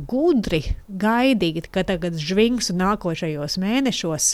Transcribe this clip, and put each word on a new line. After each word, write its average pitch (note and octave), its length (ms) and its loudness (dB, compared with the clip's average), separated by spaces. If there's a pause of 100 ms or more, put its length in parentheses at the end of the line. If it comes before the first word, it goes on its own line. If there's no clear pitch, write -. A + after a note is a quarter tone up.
gudri B3 540 2 (260)
gaidīt, G#3 800 0
ka F#3+ 160 -2
tagad E3+ 320 -2
žvings G#3 560 2
un F3 80 0
nākošajos E3 800 -2
mēnešos G3+ 720 0